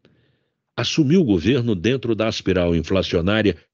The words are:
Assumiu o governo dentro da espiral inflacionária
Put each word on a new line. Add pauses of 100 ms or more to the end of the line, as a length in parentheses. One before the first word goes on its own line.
(760)
Assumiu
o
governo
dentro
da
espiral
inflacionária (200)